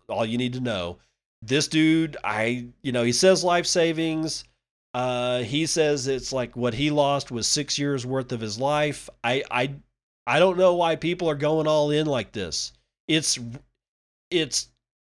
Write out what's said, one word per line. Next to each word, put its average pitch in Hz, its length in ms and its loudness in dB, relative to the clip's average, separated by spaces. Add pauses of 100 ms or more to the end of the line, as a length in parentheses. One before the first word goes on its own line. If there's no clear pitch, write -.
all 110 180 -2
you 113 100 -2
need 123 180 -2
to 127 60 -6
know. 95 380 -4 (440)
This 131 260 0
dude, 160 560 2
I, 113 420 -2 (160)
you 135 80 -4
know, 120 140 2
he 123 80 4
says 180 320 4
life 175 220 2
savings. 160 760 0 (520)
Uh, 123 480 -2
he 143 240 -2
says 147 420 0
it's 131 240 -4
like 123 240 -4
what 120 180 -2
he 147 160 0
lost 143 400 2
was 113 160 -4
six - 320 -2
years 143 260 -2
worth 131 280 -4
of 117 80 -4
his 107 180 -8
life. 147 500 0 (140)
I, 127 260 0
I, 135 260 -2 (520)
I 131 140 2
don't 180 180 4
know 185 160 6
why 170 220 2
people 175 340 -2
are 147 60 0
going 151 320 0
all 151 240 4
in 151 140 2
like 127 260 -2
this. 90 400 -6 (340)
It's, 156 320 0 (960)
it's 156 340 -2 (420)